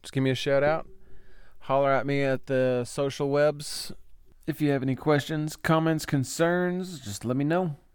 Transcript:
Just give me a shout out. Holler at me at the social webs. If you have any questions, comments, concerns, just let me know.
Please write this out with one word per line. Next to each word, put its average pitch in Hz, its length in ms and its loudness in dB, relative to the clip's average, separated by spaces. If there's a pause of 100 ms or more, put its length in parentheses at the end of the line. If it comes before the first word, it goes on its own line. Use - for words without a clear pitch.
Just - 100 -16
give 135 100 0
me 131 80 2
a 127 40 2
shout 139 300 2
out. 160 240 2 (720)
Holler 139 300 2
at 131 160 2
me 139 160 0
at 131 240 0
the 127 380 2
social 139 440 -2
webs. 147 640 0 (540)
If 151 160 -2
you 147 80 4
have 135 120 2
any 131 140 0
questions, 151 600 0
comments, 160 500 2
concerns, 180 920 0
just 101 260 -8
let 123 100 0
me 143 80 2
know. 165 320 0 (180)